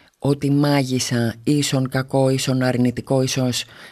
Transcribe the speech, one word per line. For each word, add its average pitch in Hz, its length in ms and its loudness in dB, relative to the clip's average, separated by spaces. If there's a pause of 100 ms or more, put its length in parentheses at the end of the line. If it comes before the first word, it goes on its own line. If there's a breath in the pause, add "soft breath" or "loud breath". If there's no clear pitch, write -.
(180 soft breath)
ότι 139 320 0
μάγισσα 127 840 0 (100)
ίσον 139 440 0
κακό, 135 400 0
ίσον 131 340 0
αρνητικό, 123 600 0
ίσως 127 420 -2 (280 loud breath)